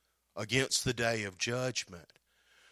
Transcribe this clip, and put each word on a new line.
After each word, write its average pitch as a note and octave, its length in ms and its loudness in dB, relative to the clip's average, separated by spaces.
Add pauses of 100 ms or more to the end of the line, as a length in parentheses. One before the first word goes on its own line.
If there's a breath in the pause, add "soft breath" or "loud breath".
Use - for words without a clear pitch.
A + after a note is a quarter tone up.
(360)
against A#2+ 480 2
the B2+ 80 2
day A#2 320 2
of F#2+ 120 -6
judgment. A#2+ 760 -4 (600 soft breath)